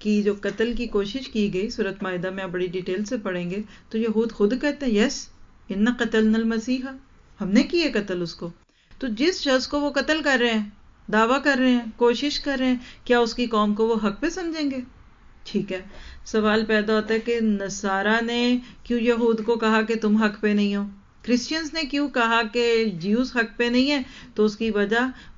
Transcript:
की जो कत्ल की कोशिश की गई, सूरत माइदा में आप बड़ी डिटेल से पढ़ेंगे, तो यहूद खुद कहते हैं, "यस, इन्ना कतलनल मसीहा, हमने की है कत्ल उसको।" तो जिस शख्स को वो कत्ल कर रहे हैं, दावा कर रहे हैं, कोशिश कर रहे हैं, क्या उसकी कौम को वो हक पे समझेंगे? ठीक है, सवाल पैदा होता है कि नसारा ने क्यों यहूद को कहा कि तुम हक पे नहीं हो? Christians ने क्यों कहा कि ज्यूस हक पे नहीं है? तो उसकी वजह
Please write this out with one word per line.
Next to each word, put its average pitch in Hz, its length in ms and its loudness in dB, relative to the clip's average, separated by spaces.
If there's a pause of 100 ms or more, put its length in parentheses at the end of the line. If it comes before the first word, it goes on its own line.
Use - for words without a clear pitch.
की 208 220 2
जो 202 120 2
कत्ल 208 400 -2
की 240 120 -4
कोशिश 214 400 -4
की 208 220 0
गई, 185 220 -2
सूरत 196 320 -4
माइदा 185 280 -4
में 190 120 -6
आप 185 80 -6
बड़ी 180 180 -2
डिटेल 185 360 -4
से 247 140 -4
पढ़ेंगे, 185 460 -6 (280)
तो 220 60 -2
यहूद 220 340 0
खुद 208 240 2
कहते 285 300 -2
हैं, 233 60 0
"यस, 226 380 0 (400)
इन्ना 208 200 2
कतलनल 226 540 2
मसीहा, 254 500 -4 (440)
हमने 202 240 4
की 339 160 0
है 311 120 2
कत्ल 202 320 -2
उसको।" 170 300 -8 (480)
तो 269 80 -4
जिस 285 340 0
शख्स 262 240 2
को 294 140 -2
वो 285 100 0
कत्ल 285 300 0
कर 277 180 2
रहे 240 120 2
हैं, 214 220 -2 (380)
दावा 226 280 4
कर 277 200 2
रहे 254 120 4
हैं, 233 280 0
कोशिश 240 400 2
कर 277 200 -4
रहे 254 100 0
हैं, 247 120 2 (260)
क्या 240 140 4
उसकी 233 260 0
कौम 214 280 2
को 220 120 2
वो 226 80 2
हक 214 260 -2
पे 320 100 0
समझेंगे? 320 520 -4 (640)
ठीक 190 260 -4
है, 185 180 -10 (360)
सवाल 220 380 2
पैदा 214 300 2
होता 214 200 0
है 226 60 2
कि 233 200 -2
नसारा 202 800 0
ने 240 420 0 (240)
क्यों 240 140 0
यहूद 226 420 2
को 226 140 0
कहा 220 260 2
कि 226 140 -2
तुम 214 220 2
हक 208 240 2
पे 208 120 2
नहीं 202 220 2
हो? 202 140 -4 (340)
Christians 294 500 -2
ने 320 100 -4
क्यों 285 240 -2
कहा 233 340 2
कि 226 480 2
ज्यूस 208 460 0
हक 226 220 0
पे 240 120 2
नहीं 254 200 4
है? 277 140 0 (320)
तो 214 80 4
उसकी 220 260 0
वजह 220 420 2 (260)